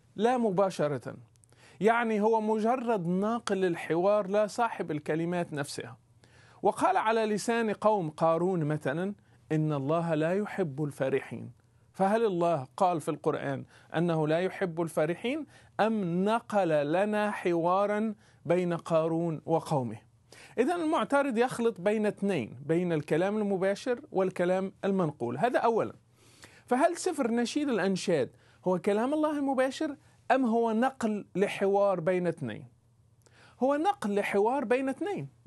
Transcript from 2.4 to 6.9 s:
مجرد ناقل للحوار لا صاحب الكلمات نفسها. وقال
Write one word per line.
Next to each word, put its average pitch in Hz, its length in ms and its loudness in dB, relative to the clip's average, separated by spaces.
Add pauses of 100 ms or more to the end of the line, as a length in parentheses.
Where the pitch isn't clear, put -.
مجرد 220 640 0
ناقل 202 500 -2
للحوار 185 720 0
لا 208 200 0
صاحب 196 440 -4
الكلمات 165 640 -4
نفسها. 139 440 -8 (640)
وقال 311 340 2